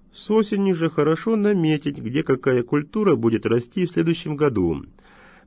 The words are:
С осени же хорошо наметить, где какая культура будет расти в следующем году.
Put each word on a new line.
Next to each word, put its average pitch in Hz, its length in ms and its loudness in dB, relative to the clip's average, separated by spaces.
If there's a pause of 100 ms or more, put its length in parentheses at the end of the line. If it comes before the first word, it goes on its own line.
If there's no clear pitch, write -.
(140)
С - 160 -20
осени 208 440 2
же 165 160 0
хорошо 160 460 0
наметить, 160 640 0
где 123 220 -4
какая 127 420 0
культура 151 520 0
будет 113 300 0
расти 120 400 0
в 170 60 -6
следующем 165 440 -2
году. 101 480 0 (640)